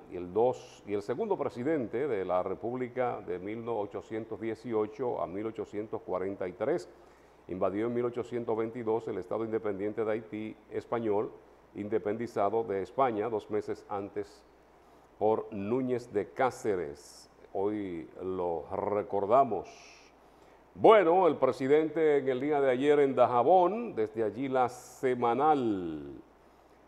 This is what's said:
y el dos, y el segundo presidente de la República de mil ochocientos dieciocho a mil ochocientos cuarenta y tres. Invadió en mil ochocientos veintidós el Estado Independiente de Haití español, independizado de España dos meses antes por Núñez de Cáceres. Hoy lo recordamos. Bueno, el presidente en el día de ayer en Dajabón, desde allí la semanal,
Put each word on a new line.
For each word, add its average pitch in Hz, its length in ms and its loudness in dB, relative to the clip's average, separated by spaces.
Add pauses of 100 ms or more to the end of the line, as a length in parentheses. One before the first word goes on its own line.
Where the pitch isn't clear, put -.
(120)
y 90 40 -10
el 87 140 -8
dos, 120 560 0
y 101 60 -6
el 104 80 -2
segundo 175 380 -4
presidente 127 680 -2
de 107 200 -2
la 90 160 2
República 120 800 -4
de 90 160 -6
mil 110 280 -8
ochocientos 110 720 -6
dieciocho 110 840 -4
a 82 40 -4
mil 98 200 -6
ochocientos 107 560 -6
cuarenta 95 440 -4
y 92 60 -6
tres. 151 340 -2 (640)
Invadió 95 380 0
en 120 80 -2
mil 120 100 0
ochocientos 117 540 -2
veintidós 113 500 -2
el 110 80 -4
Estado 110 300 -4
Independiente 107 580 -2
de 107 80 0
Haití 110 440 -6 (140)
español, 113 640 -2 (440)
independizado 107 880 -2
de 98 200 -2
España 117 480 0
dos 104 200 -4
meses 104 380 -4
antes 101 560 -8 (720)
por 110 320 0
Núñez 120 640 -2
de 101 160 0
Cáceres. 98 1000 -4 (240)
Hoy 98 520 -4 (160)
lo 90 480 -4
recordamos. 101 1200 0 (840)
Bueno, 180 480 8
el 151 100 4
presidente 147 840 2
en 131 100 0
el 127 100 0
día 143 220 0
de 139 80 4
ayer 143 320 4
en 139 140 4
Dajabón, 175 800 4
desde 110 280 -2
allí 107 240 -2
la 127 220 2
semanal, 117 1500 0 (680)